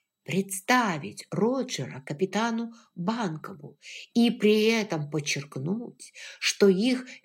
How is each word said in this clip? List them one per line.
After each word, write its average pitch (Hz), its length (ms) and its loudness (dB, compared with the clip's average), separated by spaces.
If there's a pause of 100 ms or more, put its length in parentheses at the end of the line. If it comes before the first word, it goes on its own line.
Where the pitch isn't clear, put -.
(220)
представить 196 1080 0
Роджера 165 680 -2
капитану 226 720 -4 (220)
Банкобу 175 840 -6 (360)
и 233 160 6
при 214 380 4
этом 208 420 0
подчеркнуть, 151 1040 -6 (240)
что - 280 4
их 220 380 4 (200)